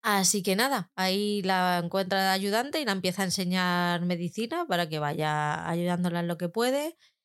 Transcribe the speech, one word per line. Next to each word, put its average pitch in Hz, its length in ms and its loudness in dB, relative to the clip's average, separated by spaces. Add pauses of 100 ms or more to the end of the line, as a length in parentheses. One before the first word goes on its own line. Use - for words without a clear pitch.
Así 196 420 2
que 190 140 2
nada, 240 380 0
ahí 202 480 0
la 180 400 2
encuentra 190 400 0
de 190 60 2
ayudante 208 520 0
y 285 40 -2
la 220 60 0
empieza 185 300 -2
a 196 40 2
enseñar 175 800 0
medicina 196 640 -2
para 175 220 0
que 156 100 -4
vaya 151 680 -2
ayudándola 175 520 0
en 170 80 -2
lo 170 100 -4
que 175 120 -4
puede. 262 480 -2 (280)